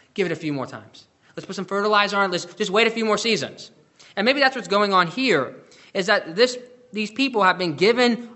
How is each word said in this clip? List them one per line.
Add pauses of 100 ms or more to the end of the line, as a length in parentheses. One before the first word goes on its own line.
(140)
Give
it
a
few
more
times. (280)
Let's
put
some
fertilizer
on
it.
Let's
just
wait
a
few
more
seasons." (440)
And
maybe
that's
what's
going
on
here, (380)
is
that
this, (360)
these
people
have
been
given